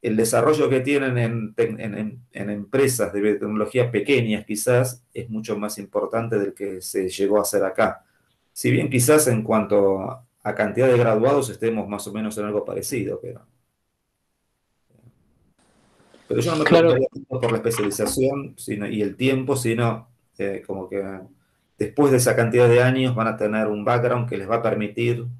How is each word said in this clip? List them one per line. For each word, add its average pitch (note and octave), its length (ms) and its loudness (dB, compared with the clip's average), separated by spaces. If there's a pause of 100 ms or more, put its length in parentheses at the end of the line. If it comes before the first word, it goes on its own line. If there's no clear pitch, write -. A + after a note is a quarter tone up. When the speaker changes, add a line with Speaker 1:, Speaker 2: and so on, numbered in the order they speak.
Speaker 1:
el A2 140 -2
desarrollo A#2+ 540 2
que C3 100 2
tienen C3 380 0
en A2+ 360 -2
tec-, A2 240 -2
en, G#2+ 200 -8
en, G#2+ 240 -8 (100)
en G2+ 180 -8
empresas A2+ 640 0
de G2+ 80 -4
biotecnología G#2+ 720 0
pequeñas, A2 540 0
quizás, B2 580 0 (100)
es - 160 -10
mucho G#2+ 280 -6
más G#2 200 -6
importante G#2+ 640 -4
del G2 140 -4
que F#2+ 280 -10
se F#2+ 280 -4
llegó G2 300 2
a - 20 0
hacer G2 240 0
acá. - 400 -2 (480)
Si - 180 -2
bien B2 180 0
quizás C3+ 380 4
en A2 160 0
cuanto G2+ 800 0 (220)
a G#2 120 -6
cantidad A2 320 0
de B2 100 4
graduados A#2 520 2
estemos A2 400 -4
más G#2 180 -8
o G2+ 60 -12
menos G#2+ 240 -6
en G#2 80 -4
algo G#2 180 -2
parecido, G2+ 580 -6
pero, A#2+ 200 -14 (2750)
pero A#2+ 120 0
yo C#3+ 120 0
no D#3+ 80 -2
me - 40 2
Speaker 2:
Claro. E3 280 6
Speaker 1:
preocuparía C3 200 2
tanto - 300 -8
por A#2 100 0
la A2+ 60 0
especialización, A2+ 960 -2
sino, G#2 320 -8
y G#2+ 140 -4
el G2 160 -4
tiempo, C3 400 0
sino, A#2 500 -2 (300)
eh, G2 280 -6
como F#2+ 220 -8
que G2 160 -6 (760)
después C#3 340 4
de C3 60 6
esa B2 180 4
cantidad A#2+ 340 4
de A#2+ 120 6
años B2+ 340 2
van A2+ 120 0
a A2 80 -2
tener G#2+ 320 0
un G#2 160 -4
background A#2+ 460 0
que - 80 -6
les G2 120 -8
va A#2 80 0
a A#2 40 -2
permitir A#2 640 -2 (140)